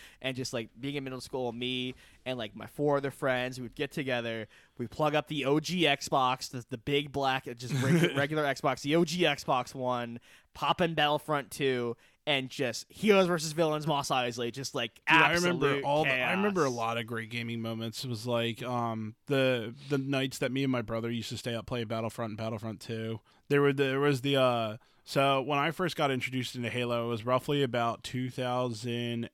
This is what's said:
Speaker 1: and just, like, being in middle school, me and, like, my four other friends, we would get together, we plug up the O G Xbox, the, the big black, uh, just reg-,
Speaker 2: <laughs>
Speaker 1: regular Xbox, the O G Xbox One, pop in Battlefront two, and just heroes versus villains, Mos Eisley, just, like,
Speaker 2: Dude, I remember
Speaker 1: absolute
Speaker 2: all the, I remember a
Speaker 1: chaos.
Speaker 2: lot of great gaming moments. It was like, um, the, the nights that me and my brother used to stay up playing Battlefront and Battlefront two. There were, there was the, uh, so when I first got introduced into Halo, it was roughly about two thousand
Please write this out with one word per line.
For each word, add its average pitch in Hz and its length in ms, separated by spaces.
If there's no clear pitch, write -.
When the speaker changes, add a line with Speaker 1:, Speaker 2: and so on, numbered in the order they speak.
Speaker 1:
and 131 140
just, 131 180
like, 113 160
being 139 160
in 139 80
middle 131 180
school, 127 320
me 127 420
and, 127 140
like, 110 180
my 107 120
four 147 300
other 139 140
friends, 127 460
we 127 60
would 113 120
get 143 160
together, 117 560
we 123 80
plug 151 300
up 151 120
the 143 180
O 147 140
G 175 240
Xbox, 135 680
the, 123 180
the 123 80
big 143 340
black, 135 360
uh, 120 80
just 120 260
reg-, 160 300
Speaker 2:
<laughs> 131 40
Speaker 1:
regular 151 280
Xbox, 135 380
the 143 140
O 175 100
G 175 160
Xbox 143 520
One, 120 460
pop 156 280
in 165 120
Battlefront 147 580
two, 123 440
and 135 220
just 123 400
heroes 196 360
versus 160 280
villains, 151 340
Mos 139 220
Eisley, 123 440
just, 135 220
like, 117 200
Speaker 2:
Dude, 160 80
I 160 160
remember 175 340
Speaker 1:
absolute 139 160
Speaker 2:
all 147 200
the, 139 100
I 127 200
remember 196 280
a 143 40
Speaker 1:
chaos. 127 120
Speaker 2:
lot 117 220
of 113 80
great 113 240
gaming 117 280
moments. 113 440
It 135 60
was 117 180
like, 117 340
um, 117 540
the, 127 480
the 143 80
nights 135 420
that 127 120
me 135 120
and 135 80
my 120 120
brother 113 260
used 117 200
to 113 80
stay 117 180
up 110 100
playing 120 220
Battlefront 113 440
and 107 60
Battlefront 110 440
two. 113 380
There 143 160
were, 139 100
there 135 260
was 143 220
the, 139 160
uh, 117 400
so 139 360
when 143 160
I 151 140
first 175 240
got 143 160
introduced 127 440
into 117 140
Halo, 120 380
it - 20
was 113 160
roughly 135 380
about 117 400
two 127 260
thousand 120 1040